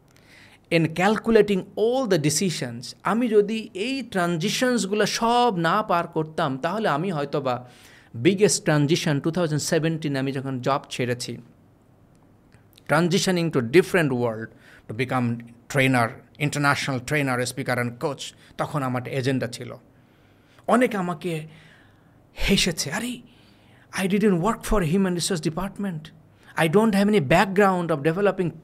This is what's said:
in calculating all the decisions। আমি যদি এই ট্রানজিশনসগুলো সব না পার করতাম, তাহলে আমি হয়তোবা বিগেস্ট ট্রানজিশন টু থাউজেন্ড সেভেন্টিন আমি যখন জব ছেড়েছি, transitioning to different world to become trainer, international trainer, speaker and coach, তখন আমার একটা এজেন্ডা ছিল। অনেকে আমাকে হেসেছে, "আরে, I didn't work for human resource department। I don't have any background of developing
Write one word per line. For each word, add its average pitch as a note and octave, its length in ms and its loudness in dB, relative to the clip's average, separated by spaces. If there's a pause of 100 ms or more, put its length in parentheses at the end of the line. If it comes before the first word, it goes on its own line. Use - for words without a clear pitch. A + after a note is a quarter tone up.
(720)
in E3 160 4
calculating G#3 720 2
all A#3 500 0
the F#3 100 4
decisions। D3 840 -2
আমি A3+ 260 0
যদি G#3+ 460 2
এই B3+ 280 -4
ট্রানজিশনসগুলো G3 1040 0
সব A#3+ 500 2
না E3+ 260 0
পার F3 240 0
করতাম, D#3 520 -4
তাহলে F#3+ 300 -2
আমি D#3 220 -2
হয়তোবা C#3+ 580 -4 (460)
বিগেস্ট F3+ 500 2
ট্রানজিশন D3 560 2
টু D#3+ 100 -2
থাউজেন্ড D#3 320 0
সেভেন্টিন D#3 540 0
আমি C3+ 160 -2
যখন C3 280 -6
জব C#3 200 0 (100)
ছেড়েছি, A#2+ 480 -4 (1500)
transitioning E3+ 640 0
to C#3+ 100 0
different D3+ 500 2
world A#2 360 -4 (420)
to G#2+ 80 -10
become B2 400 -2 (320)
trainer, C3 400 2 (320)
international C#3+ 580 -2 (100)
trainer, C3+ 380 -2
speaker B2 300 -4
and A#2+ 140 -2 (100)
coach, - 340 -8 (240)
তখন D3 240 -4
আমার B2+ 200 -4
একটা - 80 -10
এজেন্ডা C3 360 -2
ছিল। A#2+ 280 -12 (920)
অনেকে A#3 300 2
আমাকে F3 500 -4 (1040)
হেসেছে, E3 420 0
"আরে, A3+ 280 -6 (800)
I F#3+ 80 0
didn't G3 300 4
work G#3+ 340 0
for G#3+ 120 4
human F3+ 320 2
resource E3 280 -2
department। F3+ 640 -6 (480)
I E3 120 2
don't G#3 240 4
have G3+ 160 4
any F#3+ 200 4
background F#3 600 4
of D3+ 160 -2
developing F#3 460 0 (140)